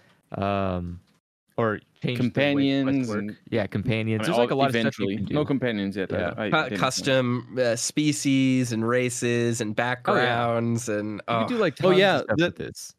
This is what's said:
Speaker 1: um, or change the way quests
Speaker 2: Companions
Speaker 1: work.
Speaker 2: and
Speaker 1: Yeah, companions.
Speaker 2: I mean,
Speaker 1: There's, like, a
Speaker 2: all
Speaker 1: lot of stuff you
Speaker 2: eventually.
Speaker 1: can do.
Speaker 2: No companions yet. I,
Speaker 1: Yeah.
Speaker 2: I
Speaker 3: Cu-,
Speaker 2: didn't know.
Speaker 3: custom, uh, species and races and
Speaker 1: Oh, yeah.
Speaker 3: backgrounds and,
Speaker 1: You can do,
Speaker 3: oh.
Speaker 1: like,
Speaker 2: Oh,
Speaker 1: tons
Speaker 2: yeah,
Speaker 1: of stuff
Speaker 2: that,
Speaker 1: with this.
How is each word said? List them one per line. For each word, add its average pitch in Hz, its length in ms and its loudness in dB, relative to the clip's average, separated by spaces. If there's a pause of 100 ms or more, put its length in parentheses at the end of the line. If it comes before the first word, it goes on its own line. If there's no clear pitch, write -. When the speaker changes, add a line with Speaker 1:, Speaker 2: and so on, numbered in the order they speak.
(320)
Speaker 1:
um, 95 680 -2 (560)
or 110 220 0
change - 40 -14 (200)
the 139 60 0
way 123 80 -2
quests 123 40 -2
Speaker 2:
Companions 135 880 2
Speaker 1:
work. 104 100 -2
Speaker 2:
and 104 180 -8 (140)
Speaker 1:
Yeah, 107 160 0
companions. 110 540 -2
Speaker 2:
I - 20 -4
mean, - 80 0
Speaker 1:
There's, 117 80 2
like, 120 120 4
a 151 40 0
Speaker 2:
all 135 60 0
Speaker 1:
lot 135 60 4
of - 60 2
stuff 113 260 0
you 104 80 -2
Speaker 2:
eventually. 98 100 -2
Speaker 1:
can 101 100 -4
do. - 80 -6
Speaker 2:
No 147 100 2
companions 110 520 -2
yet. 95 160 -4
I, 92 60 -2
Speaker 1:
Yeah. 87 200 -2
Speaker 2:
I 107 120 -2
Speaker 3:
Cu-, 165 60 2
Speaker 2:
didn't 131 160 -2
know. 101 60 -4
Speaker 3:
custom, 127 800 -2
uh, 117 180 2
species 135 960 0
and 113 160 0
races 120 720 0
and 107 180 -4
Speaker 1:
Oh, 117 40 2
yeah. 123 120 0
Speaker 3:
backgrounds 120 960 0
and, 104 260 -2 (140)
Speaker 1:
You 117 60 2
can 113 140 2
do, 247 80 -2
Speaker 3:
oh. 220 40 0
Speaker 1:
like, 175 220 0
Speaker 2:
Oh, 190 60 4
Speaker 1:
tons 185 100 6
Speaker 2:
yeah, 190 180 6
Speaker 1:
of 123 60 0
stuff - 160 0
Speaker 2:
that, 170 80 4
Speaker 1:
with - 100 -4
this. - 420 -12